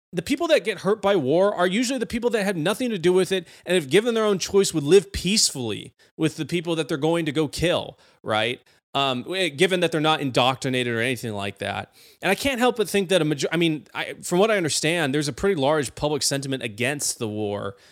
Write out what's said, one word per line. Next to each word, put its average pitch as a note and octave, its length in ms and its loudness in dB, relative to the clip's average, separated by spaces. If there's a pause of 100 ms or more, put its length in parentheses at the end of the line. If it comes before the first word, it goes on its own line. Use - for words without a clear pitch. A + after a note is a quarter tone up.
(120)
the E3+ 100 -4
people D#4 240 -2
that C4+ 180 2
get G3 140 -4
hurt G#3 240 0
by G3+ 140 4
war E3+ 360 4
are F3+ 140 2
usually A#3 320 0
the A3+ 80 -4
people A#3 240 -2
that G#3 140 0
have G3 120 -2
nothing G#3 340 0
to G#3 80 -2
do F3 140 2
with F#3 200 2
it F#3 140 -2 (200)
and F3+ 100 2
if C#3 140 -2
given A3 240 4
their A3 100 2
own G#3 140 2
choice G3 340 2
would D3+ 120 0
live F3 280 6
peacefully B2+ 800 -2 (240)
with D#3 200 0
the D3+ 100 -6
people E3+ 300 -4
that D#3+ 120 -2
they're E3 80 -2
going D#3+ 300 0
to D3 60 -4
go D3+ 160 0
kill, - 500 -2 (240)
right? A2 380 -2 (340)
Um, C3+ 300 0
w-, F3+ 260 -2
given F3 300 2
that E3 120 0
they're D#3+ 80 0
not D#3 200 2
indoctrinated B2+ 720 0
or A2+ 60 0
anything A#2+ 320 -2
like G2+ 260 -6
that. G#2 340 -8 (300)
And F3+ 80 0
I G3+ 60 2
can't C4 240 -2
help B3 160 2
but G#3 120 -2
think G3 220 0
that F#3 100 4
a D#3 40 0
major-, D3 280 0
I E3 40 0
mean, E3 360 0
I, D3 300 -8
from F3 160 0
what A3 120 4
I G#3+ 60 2
understand, D#3 560 0
there's D3 160 0
a C3 60 -6
pretty G3 260 0
large C#3+ 360 0
public D3 260 -2
sentiment C#3 400 -4
against B2 560 -4
the A2+ 100 -4
war G#2 480 -4 (160)